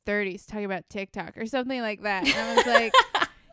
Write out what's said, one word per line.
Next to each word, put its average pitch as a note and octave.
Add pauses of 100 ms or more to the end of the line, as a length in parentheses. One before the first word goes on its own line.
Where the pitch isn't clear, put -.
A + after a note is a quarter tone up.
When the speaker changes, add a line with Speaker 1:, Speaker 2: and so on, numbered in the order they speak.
Speaker 1:
thirties G3+
talking G#3+
about F#3+
TikTok," G3
or A3+
something B3+
like G#3+
that. G3+
And C#4
I A3+
was A#4+
like, A4+
Speaker 2:
<laughs> - (220)